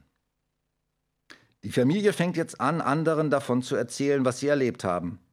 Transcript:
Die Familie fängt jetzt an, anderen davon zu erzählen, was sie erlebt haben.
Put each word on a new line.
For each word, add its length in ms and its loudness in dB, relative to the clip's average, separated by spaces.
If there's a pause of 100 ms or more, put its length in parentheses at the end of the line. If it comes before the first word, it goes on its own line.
(1600)
Die 80 -10
Familie 440 2
fängt 240 0
jetzt 200 -6
an, 220 0
anderen 480 0
davon 320 0
zu 160 -4
erzählen, 480 0
was 140 0
sie 80 -4
erlebt 360 0
haben. 360 -2 (140)